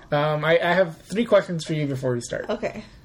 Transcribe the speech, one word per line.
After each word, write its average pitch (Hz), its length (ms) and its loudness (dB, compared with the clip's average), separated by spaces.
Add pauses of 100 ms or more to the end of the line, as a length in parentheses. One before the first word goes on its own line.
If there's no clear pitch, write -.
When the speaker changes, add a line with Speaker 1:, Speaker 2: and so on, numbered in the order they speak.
(120)
Speaker 1:
Um, 151 340 0
I, 165 140 4
I 175 140 0
have 180 280 2
three 226 240 -2
questions 180 400 2
for 165 80 -2
you 151 140 -2
before 131 260 -2
we 120 80 -2
start. - 260 -8
Speaker 2:
Okay. 214 360 -6 (220)